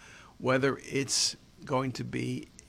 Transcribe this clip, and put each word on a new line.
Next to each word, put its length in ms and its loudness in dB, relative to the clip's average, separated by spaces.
whether 440 4
it's 540 0
going 280 0
to 120 -6
be 440 -4